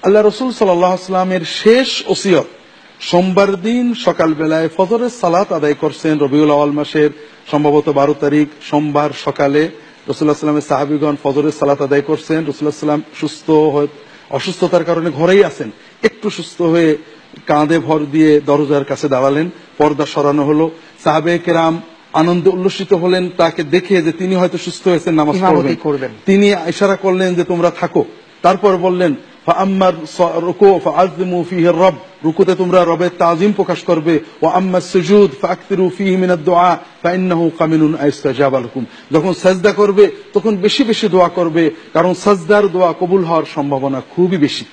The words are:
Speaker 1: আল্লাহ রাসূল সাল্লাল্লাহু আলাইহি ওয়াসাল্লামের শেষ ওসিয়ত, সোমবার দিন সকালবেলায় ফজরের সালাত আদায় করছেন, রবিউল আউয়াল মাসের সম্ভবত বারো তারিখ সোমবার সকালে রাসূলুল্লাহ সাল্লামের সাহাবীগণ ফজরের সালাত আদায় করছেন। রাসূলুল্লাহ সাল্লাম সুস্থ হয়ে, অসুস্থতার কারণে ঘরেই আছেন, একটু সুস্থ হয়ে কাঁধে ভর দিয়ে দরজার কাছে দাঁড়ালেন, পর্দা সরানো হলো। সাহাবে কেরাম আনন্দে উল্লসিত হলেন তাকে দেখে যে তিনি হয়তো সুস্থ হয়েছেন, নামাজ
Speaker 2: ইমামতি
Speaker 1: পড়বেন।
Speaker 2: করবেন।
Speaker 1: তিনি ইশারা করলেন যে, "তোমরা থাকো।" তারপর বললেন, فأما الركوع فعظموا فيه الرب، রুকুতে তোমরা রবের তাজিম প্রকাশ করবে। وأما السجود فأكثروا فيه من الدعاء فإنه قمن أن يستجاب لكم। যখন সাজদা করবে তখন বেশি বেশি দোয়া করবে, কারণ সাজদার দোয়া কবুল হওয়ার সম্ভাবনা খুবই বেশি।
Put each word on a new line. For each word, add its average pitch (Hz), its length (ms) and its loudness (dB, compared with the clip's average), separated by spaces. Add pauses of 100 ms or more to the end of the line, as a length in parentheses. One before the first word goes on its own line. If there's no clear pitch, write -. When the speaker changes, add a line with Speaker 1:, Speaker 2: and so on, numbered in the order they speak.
Speaker 1:
আল্লাহ 208 200 4
রাসূল 220 280 0
সাল্লাল্লাহু 180 420 2
আলাইহি 185 180 -8
ওয়াসাল্লামের 185 340 -2
শেষ - 640 2
ওসিয়ত, 180 380 0 (560)
সোমবার 190 540 0
দিন 233 380 -2
সকালবেলায় 160 840 -2
ফজরের 233 320 0
সালাত 202 420 -2
আদায় 147 220 0
করছেন, 156 460 -2
রবিউল 147 320 2
আউয়াল 147 200 2
মাসের 147 380 0 (420)
সম্ভবত 147 380 2
বারো 143 240 2
তারিখ 147 360 0 (200)
সোমবার 147 400 0 (160)
সকালে 143 420 0 (400)
রাসূলুল্লাহ 147 280 0
সাল্লামের 151 260 -2
সাহাবীগণ 147 640 -2
ফজরের 147 280 0
সালাত 143 300 -2
আদায় 143 200 0
করছেন। 147 360 -4
রাসূলুল্লাহ 151 420 -6
সাল্লাম 151 240 -2 (160)
সুস্থ - 300 -8
হয়ে, 151 380 2 (420)
অসুস্থতার 175 540 -2
কারণে 170 260 -2
ঘরেই 175 340 2
আছেন, 143 280 -4 (320)
একটু 214 260 -2
সুস্থ - 320 -10
হয়ে 165 360 2 (500)
কাঁধে 151 320 2
ভর 156 200 -2
দিয়ে 151 420 2
দরজার 143 440 0
কাছে 143 240 -4
দাঁড়ালেন, 135 400 0 (280)
পর্দা 147 280 2
সরানো 143 380 0
হলো। 151 280 2 (320)
সাহাবে 160 360 0
কেরাম 165 420 0 (320)
আনন্দে 175 360 2
উল্লসিত 190 440 -2
হলেন 180 440 0
তাকে 165 260 0
দেখে 180 380 0
যে 160 100 -2
তিনি 185 240 -4
হয়তো 180 220 0
সুস্থ - 300 -6
হয়েছেন, 175 260 0
নামাজ 151 220 2
Speaker 2:
ইমামতি 185 220 2
Speaker 1:
পড়বেন। - 180 0
Speaker 2:
করবেন। 135 360 -4 (140)
Speaker 1:
তিনি 202 260 4 (160)
ইশারা 196 280 0
করলেন 185 400 -2
যে, 175 80 0
"তোমরা 170 280 0
থাকো।" 175 340 -2 (360)
তারপর 190 360 2
বললেন, 180 380 0 (360)
فأما 190 360 2 (520)
الركوع 185 400 2
فعظموا 175 640 -2
فيه 175 260 -2
الرب، 170 280 2 (260)
রুকুতে 175 320 0
তোমরা 180 300 2
রবের 170 320 0
তাজিম 170 340 2
প্রকাশ 185 320 -2
করবে। 165 300 0 (280)
وأما 185 360 0
السجود 185 520 2 (120)
فأكثروا 185 480 -2
فيه 190 280 -2
من 185 140 0
الدعاء 175 460 2 (260)
فإنه 180 380 0 (180)
قمن 160 220 2 (200)
أن 143 60 0
يستجاب 135 480 0
لكم। 120 280 -4 (280)
যখন 160 220 0
সাজদা 185 380 2
করবে 202 320 4 (300)
তখন 208 220 0
বেশি 196 280 0
বেশি 220 240 -2
দোয়া 175 220 2
করবে, 170 340 -2 (300)
কারণ 175 200 2
সাজদার 202 540 2
দোয়া 180 320 0
কবুল 185 240 0
হওয়ার 160 220 -2 (100)
সম্ভাবনা 139 440 -4 (120)
খুবই 180 260 0
বেশি। 139 360 -2